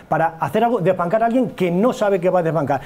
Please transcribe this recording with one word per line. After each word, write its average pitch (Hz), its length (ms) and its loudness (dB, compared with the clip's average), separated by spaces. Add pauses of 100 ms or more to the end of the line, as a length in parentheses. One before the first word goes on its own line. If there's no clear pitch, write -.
para 160 300 0
hacer 208 260 0
algo, 233 160 0
desbancar 180 420 0
a 226 40 2
alguien 233 240 0
que 180 200 -2
no 196 240 2
sabe 202 260 0
que 175 80 0
va 180 120 2
a - 20 2
desbancar. 147 440 -2